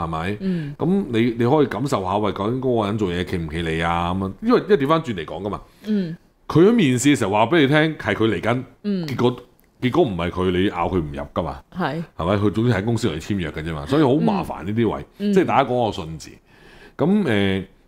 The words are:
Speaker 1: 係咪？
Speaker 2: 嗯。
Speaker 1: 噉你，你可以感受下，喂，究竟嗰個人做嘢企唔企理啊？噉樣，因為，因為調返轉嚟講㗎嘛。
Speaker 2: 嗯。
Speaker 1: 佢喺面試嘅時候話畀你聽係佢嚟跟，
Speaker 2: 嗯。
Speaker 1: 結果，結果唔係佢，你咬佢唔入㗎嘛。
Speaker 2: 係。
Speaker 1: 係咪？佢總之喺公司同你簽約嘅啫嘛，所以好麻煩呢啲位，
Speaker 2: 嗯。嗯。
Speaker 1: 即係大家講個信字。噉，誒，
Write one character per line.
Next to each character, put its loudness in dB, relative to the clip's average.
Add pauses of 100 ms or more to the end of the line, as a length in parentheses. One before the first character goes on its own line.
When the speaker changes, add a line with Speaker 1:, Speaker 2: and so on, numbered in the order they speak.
Speaker 1:
係 -4
咪？ -4
Speaker 2:
嗯。 -4
Speaker 1:
噉 0
你， 0 (200)
你 2
可 4
以 4
感 -4
受 -2
下， 0
喂， 0
究 -2
竟 -4
嗰 0
個 0
人 -2
做 0
嘢 -2
企 -4
唔 -6
企 -4
理 -2
啊？ 0
噉 -2
樣， -4 (100)
因 2
為， 4
因 -
為 4
調 0
返 2
轉 -6
嚟 -6
講 -8
㗎 -4
嘛。 -6 (240)
Speaker 2:
嗯。 -2 (280)
Speaker 1:
佢 6
喺 6
面 4
試 4
嘅 -
時 0
候 0
話 4
畀 4
你 6
聽 4 (200)
係 -2
佢 2
嚟 0
跟， -2 (180)
Speaker 2:
嗯。 -4
Speaker 1:
結 -6
果， 2 (460)
結 0
果 2
唔 0
係 -2
佢， 0
你 2
咬 -2
佢 0
唔 0
入 -8 (100)
㗎 0
嘛。 -8 (120)
Speaker 2:
係。 -4 (140)
Speaker 1:
係 -4
咪？ 2
佢 2
總 0
之 4
喺 0
公 -2
司 -2
同 -2
你 -8
簽 -4
約 -4
嘅 -10
啫 -6
嘛， -8
所 2
以 4
好 4
麻 0
煩 -10
呢 -6
啲 2
位， -6 (180)
Speaker 2:
嗯。 -2
嗯。 0
Speaker 1:
即 4
係 2
大 2
家 -2
講 0
個 0
信 -8
字。 -16 (680)
噉， 2
誒， 0 (220)